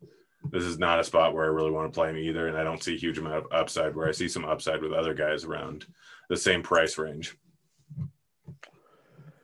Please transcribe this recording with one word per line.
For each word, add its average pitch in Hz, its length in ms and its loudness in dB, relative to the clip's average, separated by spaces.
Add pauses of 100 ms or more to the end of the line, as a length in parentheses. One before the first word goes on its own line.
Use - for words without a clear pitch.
(500)
this 90 140 -2
is 85 140 -4
not 85 220 4
a 82 40 2
spot 82 300 6
where 80 100 0
I 80 40 4
really 78 220 2
wanna 78 200 -2
play 82 200 0
him 80 80 -4
either. 80 280 -2
And 80 120 -2
I 80 60 0
don't 80 180 -4
see 85 120 -4
a 78 40 -4
huge 80 200 -2
amount 78 180 -4
of 76 160 -6
upside 78 440 0
where 80 100 0
I 78 60 2
see 90 160 -2
some 87 160 -6
upside 78 380 -2
with 78 100 -2
other 80 220 0
guys 76 300 0
around 76 420 -8 (420)
the 90 80 0
same 90 260 4
price 82 360 4
range. 78 360 -6 (2000)